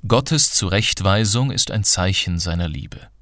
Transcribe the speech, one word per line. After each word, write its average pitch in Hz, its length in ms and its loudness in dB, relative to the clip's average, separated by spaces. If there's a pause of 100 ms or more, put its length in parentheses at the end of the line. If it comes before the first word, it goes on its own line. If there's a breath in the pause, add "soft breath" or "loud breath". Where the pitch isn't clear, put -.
Gottes 135 440 2
Zurechtweisung 104 960 2
ist - 220 -2
ein 107 120 -2
Zeichen 90 540 0
seiner 85 320 -2
Liebe. - 380 -12 (140)